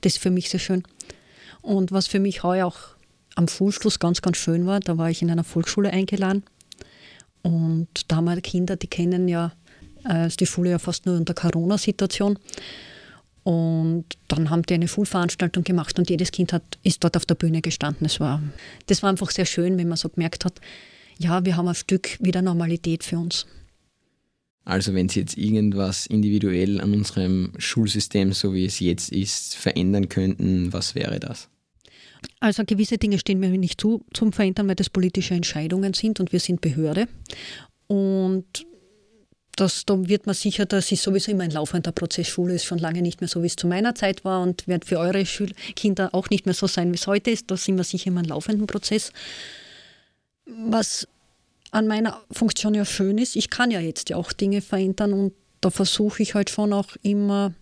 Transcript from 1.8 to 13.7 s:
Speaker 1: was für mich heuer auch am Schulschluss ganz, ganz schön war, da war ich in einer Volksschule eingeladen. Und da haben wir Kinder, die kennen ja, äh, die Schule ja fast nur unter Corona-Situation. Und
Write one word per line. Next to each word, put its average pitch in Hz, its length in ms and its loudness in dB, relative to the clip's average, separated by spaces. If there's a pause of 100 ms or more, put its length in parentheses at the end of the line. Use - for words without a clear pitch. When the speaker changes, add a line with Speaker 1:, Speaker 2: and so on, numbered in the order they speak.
Speaker 1:
was 185 140 2
für - 140 0
mich 196 240 0
heuer 180 240 2
auch 180 100 -6 (580)
am 170 120 4
Schulschluss - 520 0
ganz, 170 220 0
ganz 175 140 0
schön 170 300 0
war, 196 160 0
da 170 160 0
war 165 120 2
ich 165 120 -2
in 170 100 2
einer 165 140 0
Volksschule 196 460 0
eingeladen. 190 520 0 (1000)
Und 165 440 2 (220)
da 156 80 4
haben 165 80 2
wir 175 160 0
Kinder, 180 340 -2
die - 120 -6
kennen 180 420 2
ja, 170 240 -2 (500)
äh, 165 240 2
die 170 180 0
Schule 180 260 0
ja 170 80 2
fast - 260 -4
nur 180 100 2
unter 165 180 0
Corona-Situation. 196 1040 0 (1040)
Und 165 640 2 (220)